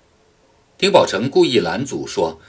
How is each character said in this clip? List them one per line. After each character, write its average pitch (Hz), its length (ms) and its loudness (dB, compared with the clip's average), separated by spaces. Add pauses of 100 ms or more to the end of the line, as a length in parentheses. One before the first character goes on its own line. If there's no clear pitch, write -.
(760)
丁 190 160 -2
宝 - 140 6
成 107 240 -4
故 175 160 4
意 127 140 2
拦 85 260 -4
阻 73 220 -10
说 85 420 -4